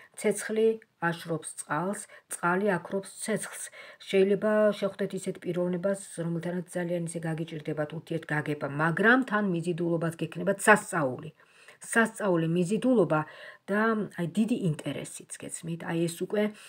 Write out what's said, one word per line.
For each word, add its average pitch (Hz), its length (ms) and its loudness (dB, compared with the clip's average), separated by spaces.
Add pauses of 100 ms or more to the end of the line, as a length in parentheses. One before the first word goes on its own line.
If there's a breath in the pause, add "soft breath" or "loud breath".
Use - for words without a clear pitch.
(120 loud breath)
ცეცხლი 214 540 2 (300)
აშრობს 165 560 -2
წყალს, 185 480 -4 (240 loud breath)
წყალი 185 440 0
აქრობს 196 460 -2
ცეცხლს. - 480 -6 (360 loud breath)
შეიძლება 196 520 4 (200)
შეხვდეთ 196 420 -2
ისეთ 190 260 -4
პიროვნებას, 180 640 0 (140)
რომელთანაც 170 520 -4
ძალიან 175 380 -2
ისე 165 160 -6
გაგიჭირდებათ 156 720 -4
ურთიერთგაგება, 151 760 -4
მაგრამ 170 540 4
თან 214 240 0
მიზიდულობაც 170 680 0
გექნებათ 175 420 -2
სასწაული. 160 720 2 (460 loud breath)
სასწაული, 208 720 2
მიზიდულობა 180 720 2 (420 loud breath)
და, 208 200 0 (280)
აი, 175 160 -6
დიდი 214 340 0
ინტერესიც - 760 -4
გეცმით. 165 440 -10
აი, 175 180 -4
ეს 170 180 0
უკვე, 208 260 0 (240 loud breath)